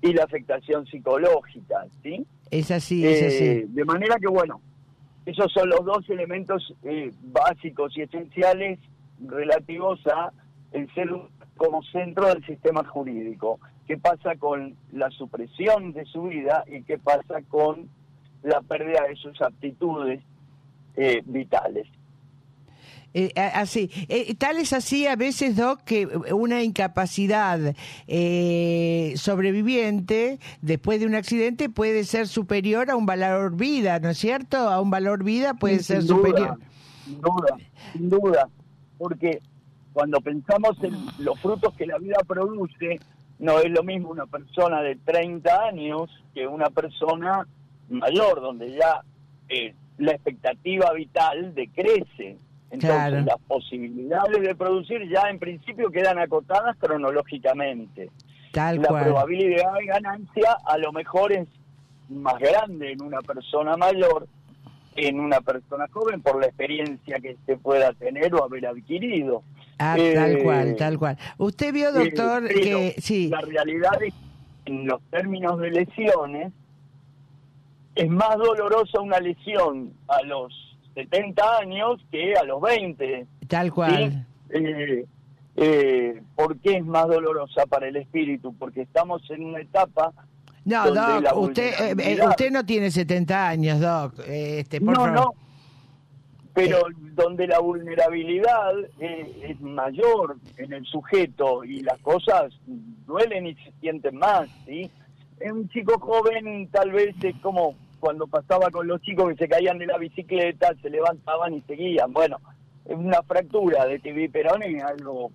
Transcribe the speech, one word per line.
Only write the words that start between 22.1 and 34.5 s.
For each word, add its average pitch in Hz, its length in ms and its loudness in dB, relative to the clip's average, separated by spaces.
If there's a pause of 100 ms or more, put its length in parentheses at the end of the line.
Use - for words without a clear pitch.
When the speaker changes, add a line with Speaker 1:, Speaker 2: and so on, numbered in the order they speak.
Speaker 2:
Eh, 185 220 -2
a-, 196 240 0
así, 202 300 -4 (200)
eh, 233 240 -4
tal 302 240 -2
es 285 160 -2
así 277 320 -2
a 269 100 0
veces, 254 400 0
Doc, 254 280 0
que 208 220 0
una 220 560 -2
incapacidad, 196 960 0 (480)
eh, 170 1120 0
sobreviviente 208 1200 0 (220)
después 160 400 0
de 220 60 0
un 220 80 0
accidente 233 560 -2
puede 220 340 0
ser 220 240 -2
superior 214 600 0
a 262 60 2
un 220 100 0
valor 190 500 0
vida, 214 440 0
¿no 165 100 -2
es 160 80 -2
cierto? 254 400 -2